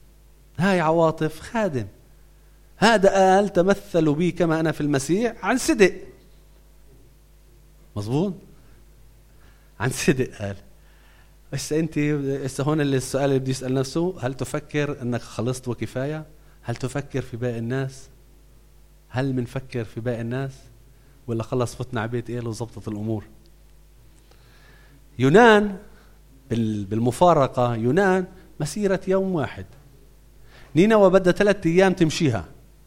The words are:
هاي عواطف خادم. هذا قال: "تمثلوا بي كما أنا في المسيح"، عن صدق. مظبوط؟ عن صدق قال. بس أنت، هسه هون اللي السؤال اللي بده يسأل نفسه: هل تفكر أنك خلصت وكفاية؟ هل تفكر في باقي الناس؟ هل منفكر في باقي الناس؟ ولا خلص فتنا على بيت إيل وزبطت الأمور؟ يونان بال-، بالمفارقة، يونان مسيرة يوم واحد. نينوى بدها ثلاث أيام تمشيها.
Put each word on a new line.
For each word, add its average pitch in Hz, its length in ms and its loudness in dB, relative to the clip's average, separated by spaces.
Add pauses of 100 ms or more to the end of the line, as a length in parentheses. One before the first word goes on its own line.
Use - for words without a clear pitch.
(580)
هاي 185 220 2
عواطف 160 600 0
خادم. 160 460 -4 (880)
هذا 196 340 4
قال: 190 420 4
"تمثلوا 175 600 2
بي 170 160 0
كما 160 300 0
أنا 160 120 0
في - 80 -8
المسيح"، 160 640 -2
عن 233 140 2
صدق. 220 360 4 (2000)
مظبوط؟ 139 380 -4 (1500)
عن 117 100 -2
صدق 127 480 0
قال. 101 180 -8 (960)
بس 135 200 -8
أنت، 156 260 -2 (460)
هسه 135 200 -6
هون 151 160 0
اللي 139 160 2
السؤال 131 280 -2
اللي 139 140 2
بده 131 120 -4
يسأل 127 240 -4
نفسه: 165 460 -2
هل 131 140 -4
تفكر 143 680 -6
أنك 120 180 -4
خلصت 123 480 -6
وكفاية؟ 135 580 -6 (360)
هل 120 140 -8
تفكر 139 460 -6
في - 140 -12
باقي 117 220 -6
الناس؟ 131 500 -6 (1000)
هل 131 260 -4
منفكر 120 500 -6
في - 160 -12
باقي 117 200 -6
الناس؟ 131 320 -6 (760)
ولا 113 160 -4
خلص 123 320 -4
فتنا 123 260 -6
على 113 100 -4
بيت 120 200 -6
إيل 120 160 -8
وزبطت 113 420 -10
الأمور؟ 107 360 -6 (1900)
يونان 208 580 6 (760)
بال-، 110 340 -2
بالمفارقة، 123 880 2
يونان 185 520 2 (340)
مسيرة 190 480 -2
يوم 190 260 0
واحد. 107 320 -6 (1120)
نينوى 202 340 6
بدها 180 220 4
ثلاث 202 340 0
أيام 185 260 4
تمشيها. 143 520 0 (420)